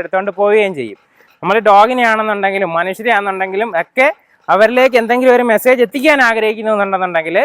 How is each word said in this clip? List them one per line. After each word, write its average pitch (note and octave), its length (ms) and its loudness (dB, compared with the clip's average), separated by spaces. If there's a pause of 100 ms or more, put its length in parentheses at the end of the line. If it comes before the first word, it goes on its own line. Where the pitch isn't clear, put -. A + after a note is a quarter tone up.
എടുത്തോണ്ട് F#3+ 380 -4
പോവുകയും G#3 400 2
ചെയ്യും. G#2+ 200 -12 (400)
നമ്മൾ F#3 160 -2 (140)
ഡോഗിനെ A#3 420 4
ആണെന്നുണ്ടെങ്കിലും G3 680 -2
മനുഷ്യരെ G#3 360 -2
ആണെന്നുണ്ടെങ്കിലും G3 540 -4 (140)
ഒക്കെ C4 240 0 (440)
അവരിലേക്ക് A#3+ 480 2
എന്തെങ്കിലും B3 340 2
ഒരു B3 160 2
മെസ്സേജ് B3 340 0
എത്തിക്കാൻ C#4+ 420 0
ആഗ്രഹിക്കുന്നുണ്ടെന്നുണ്ടെങ്കിൽ G3+ 1200 -2